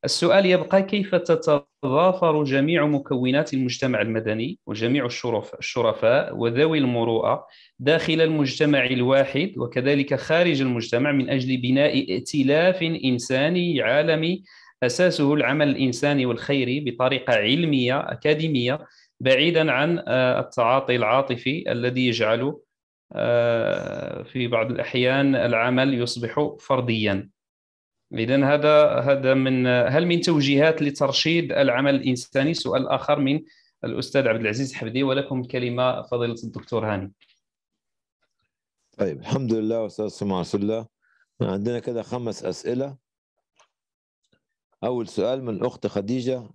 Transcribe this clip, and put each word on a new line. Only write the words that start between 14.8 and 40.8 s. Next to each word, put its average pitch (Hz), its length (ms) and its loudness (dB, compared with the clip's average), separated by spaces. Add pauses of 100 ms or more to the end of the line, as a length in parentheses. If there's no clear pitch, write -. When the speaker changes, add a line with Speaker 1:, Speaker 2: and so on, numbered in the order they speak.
Speaker 1:
أساسه 147 500 2
العمل 147 360 2
الإنساني 135 560 0
والخيري 127 540 -2
بطريقة 127 540 0
علمية 131 680 2 (120)
أكاديمية 147 760 0 (320)
بعيدًا 151 520 4
عن، 151 360 0
آه، 127 320 2
التعاطي 123 560 0
العاطفي 127 760 0
الذي 123 360 0
يجعل، 117 500 0 (560)
آه، 117 1120 -2
في 127 240 -4
بعض 117 240 -2
الأحيان 135 640 2
العمل 123 580 2
يصبح 120 680 -4
فرديًا"؟ 110 680 0 (840)
إذن 127 300 2
هذا، 147 560 4
هذا 131 340 2
من، 131 340 2
هل 123 380 2
من 170 160 2
توجيهات 151 600 2
لترشيد 147 680 0
العمل 139 440 2
الإنساني؟ 135 580 -2
سؤال 127 340 -2
آخر 147 320 0
من 143 240 0 (400)
الأستاذ 123 440 -2
عبد 113 120 2
العزيز 117 340 -4
حمدي، 120 300 -4
ولكم 135 380 -2
الكلمة 123 600 -4
فضيلة 120 420 -4
الدكتور 110 500 -4
هاني. 98 200 -8 (1800)
Speaker 2:
طيب، 80 220 -4
الحمد 131 340 -2
لله 113 280 -2
والصلاة 107 240 -6
والسلام 101 280 -6
على 92 80 -2
رسول 98 200 -4
الله. 110 260 -4 (540)